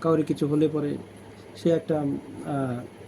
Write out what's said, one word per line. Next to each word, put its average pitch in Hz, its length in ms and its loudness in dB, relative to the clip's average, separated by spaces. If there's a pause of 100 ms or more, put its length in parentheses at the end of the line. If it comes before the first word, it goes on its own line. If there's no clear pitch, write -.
কাউরে 160 220 4
কিছু 147 240 0
হলে 151 220 4
পরে 147 280 0 (600)
সে 170 140 2
একটা, 160 300 2
আহ, 139 800 -4 (280)